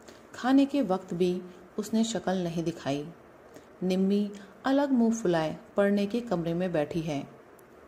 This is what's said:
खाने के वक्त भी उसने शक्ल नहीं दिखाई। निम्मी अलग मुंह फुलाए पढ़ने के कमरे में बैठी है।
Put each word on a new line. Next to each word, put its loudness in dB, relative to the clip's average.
खाने 4
के 0
वक्त -2
भी 0
उसने 0
शक्ल -2
नहीं -2
दिखाई। -4
निम्मी 2
अलग 2
मुंह 4
फुलाए 0
पढ़ने 4
के -4
कमरे -2
में -2
बैठी -2
है। -4